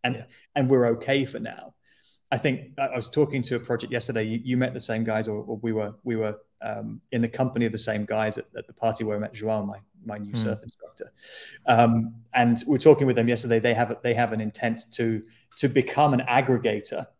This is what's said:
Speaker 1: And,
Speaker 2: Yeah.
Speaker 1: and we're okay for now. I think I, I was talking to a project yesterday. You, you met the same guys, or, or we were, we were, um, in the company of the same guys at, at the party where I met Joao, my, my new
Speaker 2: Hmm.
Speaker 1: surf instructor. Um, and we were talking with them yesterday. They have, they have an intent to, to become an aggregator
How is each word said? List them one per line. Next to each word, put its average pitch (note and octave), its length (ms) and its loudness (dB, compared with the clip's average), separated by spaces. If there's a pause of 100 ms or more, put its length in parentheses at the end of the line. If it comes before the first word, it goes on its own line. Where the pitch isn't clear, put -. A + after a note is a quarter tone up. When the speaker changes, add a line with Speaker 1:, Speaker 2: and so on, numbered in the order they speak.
Speaker 1:
And, B2 120 0
Speaker 2:
Yeah. - 80 -12 (320)
Speaker 1:
and C3+ 120 2
we're B2 200 6
okay C3 380 0
for - 140 -12
now. - 360 -12 (580)
I B2+ 40 0
think - 400 -2
I, C#3 60 -2
I B2+ 120 -4
was A#2 140 -6
talking C#3+ 320 0
to A#2+ 160 -2
a - 20 -2
project A#2+ 320 -4
yesterday. A2+ 320 -2
You, A2+ 180 -4
you B2+ 140 -2
met B2+ 180 0
the B2 60 -10
same A2+ 240 -4
guys, A2 240 -2
or, G#2+ 160 -6
or A2+ 140 -8
we A2+ 160 -4
were, G#2 200 -4 (120)
we A#2+ 100 -2
were, G#2+ 220 -4 (240)
um, A2 400 -10 (100)
in A#2 100 0
the A#2 60 2
company A#2+ 380 -2
of G#2+ 80 -2
the A#2 40 -6
same G#2+ 280 -4
guys G#2+ 320 -2
at, - 80 -10 (120)
at - 100 -12
the - 60 -20
party A2+ 300 -2
where G#2+ 140 -2
I - 20 -4
met G#2 140 -8
Joao, G#2+ 320 -4
my, G2+ 140 -10 (260)
my G#2 120 -10
new G2+ 140 -12
Speaker 2:
Hmm. B2 60 -6
Speaker 1:
surf A2 260 -4
instructor. - 480 -18 (540)
Um, A#2 500 4 (180)
and A#2+ 320 4
we D3+ 60 0
were C3+ 60 4
talking C#3+ 280 8
with B2 120 4
them A#2 100 4
yesterday. A#2 320 2
They A#2+ 140 2
have, A#2 280 0
they B2 120 0
have A#2 180 2
an A2 80 -2
intent A2+ 540 -4
to, A2+ 300 0 (340)
to C#3+ 100 0
become C#3 460 4
an B2 80 2
aggregator A#2+ 840 0 (140)